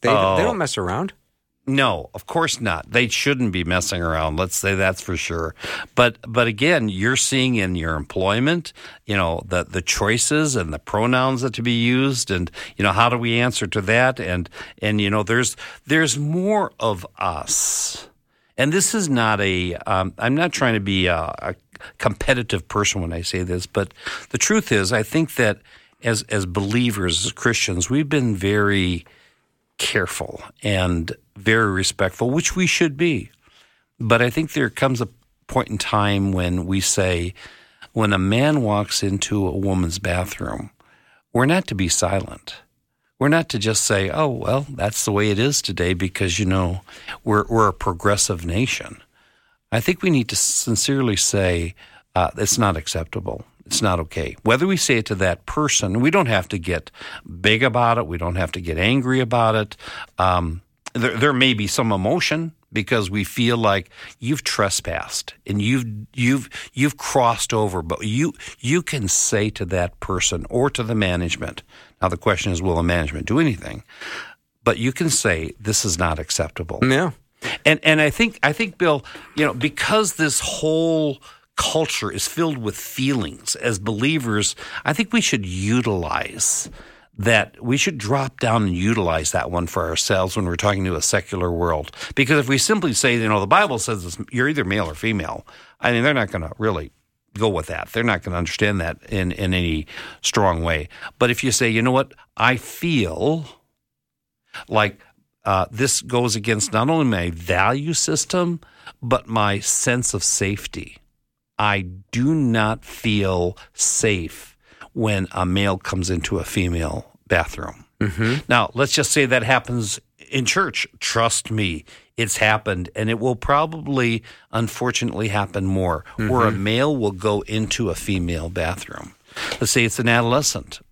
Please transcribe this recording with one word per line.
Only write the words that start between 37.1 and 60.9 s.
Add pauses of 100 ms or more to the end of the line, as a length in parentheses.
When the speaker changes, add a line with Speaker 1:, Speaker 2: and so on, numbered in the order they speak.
Speaker 2:
when
a
man
walks
into
a
woman's
bathroom, (640)
we're
not
to
be
silent. (600)
We're
not
to
just
say,
"Oh,
well,
that's
the
way
it
is
today,"
because,
you
know, (420)
we're,
we're
a
progressive
nation. (720)
I
think
we
need
to
sincerely
say, (420)
uh,
"It's
not
acceptable. (200)
It's
not
okay."
Whether
we
say
it
to
that
person,
we
don't
have
to
get (480)
big
about
it.
We
don't
have
to
get
angry
about
it. (420)
Um, (320)